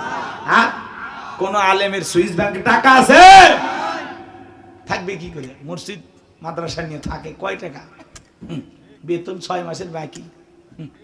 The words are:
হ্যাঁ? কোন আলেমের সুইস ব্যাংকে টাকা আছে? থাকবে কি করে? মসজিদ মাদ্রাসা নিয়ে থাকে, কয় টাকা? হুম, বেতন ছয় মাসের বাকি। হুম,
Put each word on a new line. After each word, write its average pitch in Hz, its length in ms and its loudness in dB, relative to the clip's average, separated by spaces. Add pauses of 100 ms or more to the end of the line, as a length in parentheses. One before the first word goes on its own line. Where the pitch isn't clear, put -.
(460)
হ্যাঁ? 196 260 0 (680)
কোন 190 180 -6
আলেমের 196 460 0
সুইস 175 340 -2
ব্যাংকে 180 240 -4
টাকা 240 320 2
আছে? 330 600 10 (1300)
থাকবে 190 280 -6
কি 175 140 -14
করে? 151 180 -14 (180)
মসজিদ 175 340 -12 (420)
মাদ্রাসা 165 400 -10
নিয়ে 156 180 -10
থাকে, 151 400 -12
কয় 196 160 -8
টাকা? 165 240 -16 (680)
হুম, 151 120 -10 (440)
বেতন 170 340 -8
ছয় 180 240 -10
মাসের 170 240 -12
বাকি। 160 340 -14 (580)
হুম, 156 80 -16 (160)